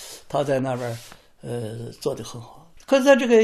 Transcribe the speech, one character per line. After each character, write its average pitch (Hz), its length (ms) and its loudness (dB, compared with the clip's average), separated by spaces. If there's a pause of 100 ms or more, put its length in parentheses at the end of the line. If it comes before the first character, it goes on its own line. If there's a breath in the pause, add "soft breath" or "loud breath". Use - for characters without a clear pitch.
(280 loud breath)
他 143 140 -2
在 139 160 -2
那 131 160 -4
边 123 140 -8
儿， 117 100 -8 (440 loud breath)
呃， 117 580 -10
做 139 120 -4
得 113 120 -12
很 117 160 -16
好。 - 280 -20 (160)
可 269 140 2
是 254 60 0
在 277 100 8
这 247 140 2
个 233 160 8